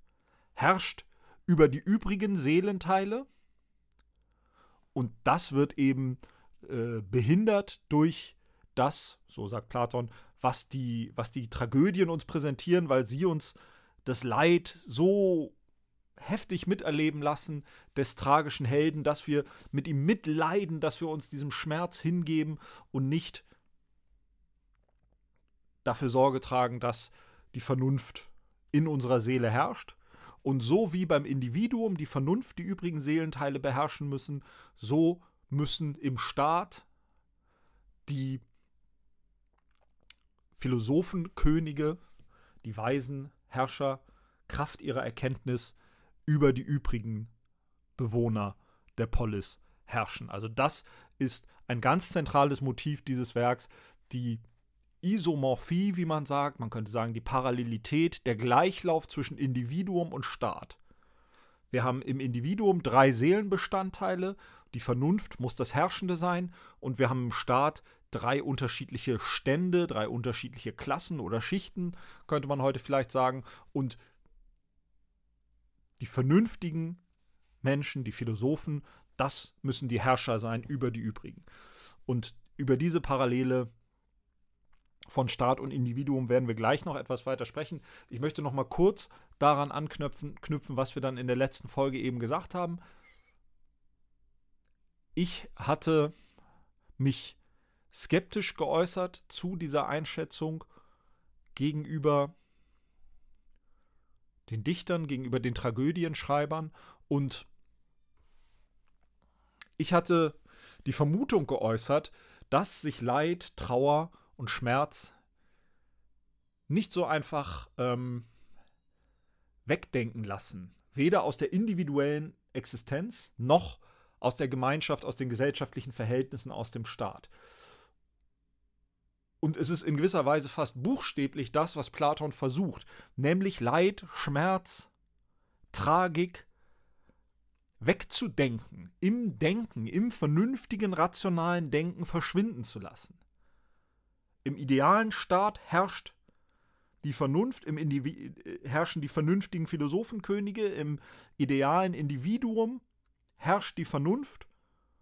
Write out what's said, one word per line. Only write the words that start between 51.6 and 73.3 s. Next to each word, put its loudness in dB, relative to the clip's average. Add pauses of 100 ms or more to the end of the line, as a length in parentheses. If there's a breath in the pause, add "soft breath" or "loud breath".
ein -2
ganz 4
zentrales 2
Motiv -4
dieses -4
Werks, 2 (440 loud breath)
die -4 (600)
Isomorphie, 0
wie 0
man 0
sagt, -2
man -6
könnte -6
sagen, -2
die -6
Parallelität, 0
der 0
Gleichlauf 4
zwischen -6
Individuum -2
und -6
Staat. -6 (920 soft breath)
Wir 0
haben -2
im -4
Individuum 2
drei 8
Seelenbestandteile, 0 (380 loud breath)
die -6
Vernunft 0
muss -4
das -4
Herrschende 0
sein -2 (280 loud breath)
und -4
wir 4
haben -2
im -4
Staat 2 (280 soft breath)
drei 0
unterschiedliche -2
Stände, 0
drei -2
unterschiedliche -6
Klassen -4
oder -2
Schichten, -4 (340 loud breath)
könnte -2
man 0
heute 2
vielleicht 0
sagen, 0 (280 loud breath)